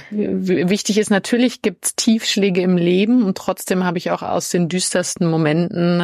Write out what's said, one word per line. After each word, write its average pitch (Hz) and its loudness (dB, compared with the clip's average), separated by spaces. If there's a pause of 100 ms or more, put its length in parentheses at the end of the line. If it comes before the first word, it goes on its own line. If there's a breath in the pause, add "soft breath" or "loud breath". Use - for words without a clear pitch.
(120)
w-, 185 -2
wichtig 202 0
ist, 214 0
natürlich 233 0
gibt's - -4
Tiefschläge 202 2
im 185 2
Leben 190 2
und 190 -2
trotzdem 185 -2
habe 180 0
ich 170 -4
auch 180 -4
aus - -4
den 180 0
düstersten 180 -2
Momenten, 170 0